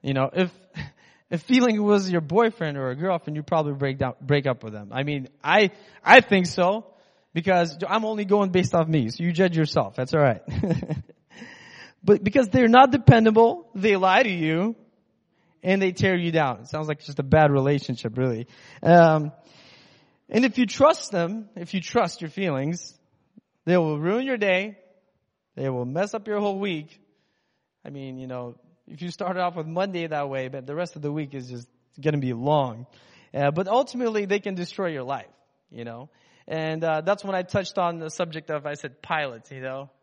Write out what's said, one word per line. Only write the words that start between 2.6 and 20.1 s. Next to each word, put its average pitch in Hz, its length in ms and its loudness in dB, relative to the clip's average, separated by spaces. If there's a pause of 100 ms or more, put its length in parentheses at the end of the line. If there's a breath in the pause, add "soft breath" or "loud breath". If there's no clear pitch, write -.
or 135 120 -4
a 127 60 -6
girlfriend, 165 400 -4
you'd 151 120 -8
probably 151 260 0
break 139 240 -4
down, 127 240 -4
break 139 260 0
up 123 160 -4
with 107 100 -12
them. 104 180 -14
I 131 120 -4
mean, 143 240 -6 (160)
I, 185 280 4 (320 loud breath)
I 247 180 10
think 185 260 2
so, 190 380 -2 (480 soft breath)
because 170 440 0 (100)
I'm 220 180 0
only 214 200 -4
going 196 260 2
based 180 220 2
off 165 140 2
me, 147 220 2
so 143 140 -8
you 175 100 0
judge 175 240 2
yourself. 143 380 0
That's 127 180 -4
all 156 80 2
right. 123 260 2
<laughs> - 680 -4 (920 loud breath)
But 190 180 4
because 214 260 2
they're 247 180 4
not 254 240 8
dependable, 233 840 6
they 202 220 2
lie 185 260 4
to 240 80 2
you, 175 460 -2 (880)
and 190 180 2
they 185 100 0
tear 185 240 0
you 170 160 -2
down. 139 280 0
It 120 80 -20
sounds 156 200 -8
like 151 160 -8
just 143 140 -14
a 147 60 -4
bad 151 280 6
relationship, 135 640 -2
really. 123 300 -2 (380 loud breath)
Um, 160 480 6 (1000 soft breath)